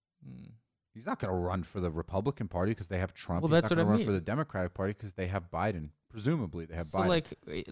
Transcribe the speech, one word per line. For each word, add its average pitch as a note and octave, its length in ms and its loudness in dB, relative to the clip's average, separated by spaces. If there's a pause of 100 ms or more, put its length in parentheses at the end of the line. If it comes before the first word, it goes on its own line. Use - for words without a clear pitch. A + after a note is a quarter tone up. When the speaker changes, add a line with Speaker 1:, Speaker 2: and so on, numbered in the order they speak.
(260)
Speaker 1:
Hmm. F2+ 200 -14 (460)
Speaker 2:
He's A2+ 140 -18
not B3 140 -4
gonna F#2 160 0
run F2+ 260 0
for - 160 -10
the F2+ 140 2
Republican G2 560 -2
Party F#2 260 0
'cause F2+ 140 -8
they F#2+ 100 -2
have F#2 160 -2
Trump. - 280 -2
Speaker 1:
Well, D#3+ 60 4
Speaker 2:
He's E3 140 8
Speaker 1:
that's - 80 0
Speaker 2:
not F3 60 4
Speaker 1:
what E3 60 6
I - 20 2
Speaker 2:
gonna - 60 6
run G#3+ 80 6
Speaker 1:
mean. G#3 100 0
Speaker 2:
for G#2 40 4
the F#2 80 2
Democratic F#2+ 540 -2
Party G2 180 0
'cause G2+ 220 -12
they F#2 140 -2
have F#2 240 -4
Biden. E2 380 -2 (200)
Presumably, G#2+ 560 -2
they D#2+ 80 -10
have E2+ 140 -4
Speaker 1:
So, F#2+ 100 0
Speaker 2:
Biden. C3+ 80 4
Speaker 1:
like, E3+ 400 2
eh, E2+ 260 -4